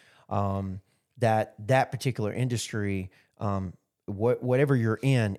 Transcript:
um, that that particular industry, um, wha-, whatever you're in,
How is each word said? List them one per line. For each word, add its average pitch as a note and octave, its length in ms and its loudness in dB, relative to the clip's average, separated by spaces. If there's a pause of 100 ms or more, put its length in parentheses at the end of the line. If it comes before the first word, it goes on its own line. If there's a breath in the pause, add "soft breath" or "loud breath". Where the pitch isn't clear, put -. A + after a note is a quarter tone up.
(280 loud breath)
um, G2 540 -2 (380)
that A2 360 2 (120)
that C3 240 4
particular A2+ 420 -4
industry, G#2 760 -4 (300 soft breath)
um, F#2+ 340 -4 (340)
wha-, A2 320 0
whatever C3 360 2
you're A2+ 260 2
in, A#2+ 380 2